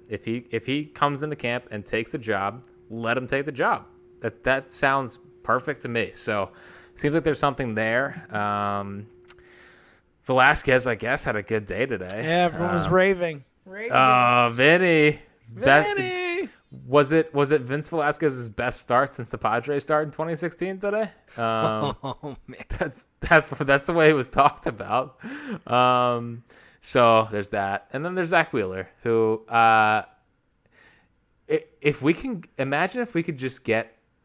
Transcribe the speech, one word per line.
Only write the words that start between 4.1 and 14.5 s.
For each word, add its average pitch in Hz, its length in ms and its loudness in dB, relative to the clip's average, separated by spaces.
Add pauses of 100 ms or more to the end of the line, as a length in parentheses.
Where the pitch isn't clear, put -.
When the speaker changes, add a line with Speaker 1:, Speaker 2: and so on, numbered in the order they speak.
Speaker 1:
That, - 240 -8
that 135 280 -2
sounds 135 460 -2 (240)
perfect 127 400 -2
to 127 60 -10
me. 117 260 -4
So 101 360 -4 (440)
seems 147 220 -2
like 160 80 0
there's 147 160 0
something 131 340 -2
there. 117 580 -2
Um, 101 760 -4 (1160)
Velasquez, 127 640 4
I 120 80 -2
guess, 120 300 -4
had 120 120 -2
a 104 60 -4
good 107 240 -4
day 98 200 -2
today. 101 360 -6
Speaker 2:
Yeah, 170 220 2
everyone 175 300 -2
was 170 120 0
Speaker 1:
Um, 165 80 0
Speaker 2:
raving. 175 500 0 (220)
Raving. 202 260 -8
Speaker 1:
Oh, 123 640 4